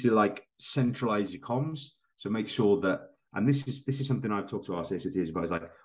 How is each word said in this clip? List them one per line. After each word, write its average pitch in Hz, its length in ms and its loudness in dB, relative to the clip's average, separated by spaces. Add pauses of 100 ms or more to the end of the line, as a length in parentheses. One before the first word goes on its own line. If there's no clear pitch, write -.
to, 120 100 4
like, 107 340 2 (120)
centralize 113 760 0
your - 80 -14
comms. 151 380 -2 (380)
So - 120 -6
make 110 200 -2
sure 101 320 4
that, 95 200 2 (320)
and 107 140 0
this 139 200 2
is, - 180 -8
this 135 140 -2
is 135 80 -2
something 117 240 0
I've 101 180 -2
talked - 180 -6
to 90 80 -4
our 85 100 -2
C 95 100 -4
S 82 100 -4
O - 40 -4
Ts 87 200 0
about, 85 160 -2
is 82 60 -2
like, 82 180 -4 (160)